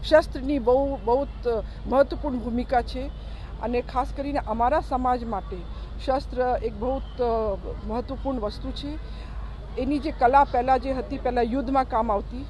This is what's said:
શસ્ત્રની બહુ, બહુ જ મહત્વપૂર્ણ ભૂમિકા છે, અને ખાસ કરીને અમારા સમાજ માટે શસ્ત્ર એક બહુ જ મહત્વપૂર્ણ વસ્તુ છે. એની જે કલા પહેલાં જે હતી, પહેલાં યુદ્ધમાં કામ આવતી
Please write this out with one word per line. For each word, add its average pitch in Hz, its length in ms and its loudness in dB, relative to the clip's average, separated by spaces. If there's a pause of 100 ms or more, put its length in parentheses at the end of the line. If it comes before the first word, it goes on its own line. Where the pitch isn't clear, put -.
શસ્ત્રની 294 560 4
બહુ, 269 460 4
બહુ 254 200 4
જ - 220 -6 (400)
મહત્વપૂર્ણ 277 500 2
ભૂમિકા 233 440 0
છે, 254 260 -6 (540)
અને 240 200 0
ખાસ 247 260 -2 (100)
કરીને 285 220 -2
અમારા 233 400 2
સમાજ 254 440 0
માટે 202 340 -6 (480)
શસ્ત્ર 254 580 0
એક 226 100 -2
બહુ 254 260 -2
જ - 220 -6 (680)
મહત્વપૂર્ણ 247 520 -4
વસ્તુ 208 320 -6
છે. 294 280 -8 (760)
એની 262 220 0
જે 285 120 -2
કલા 262 320 6
પહેલાં 254 360 4
જે 269 140 -2
હતી, 262 240 -4
પહેલાં 247 260 0
યુદ્ધમાં 262 400 2
કામ 233 280 0
આવતી 208 380 -4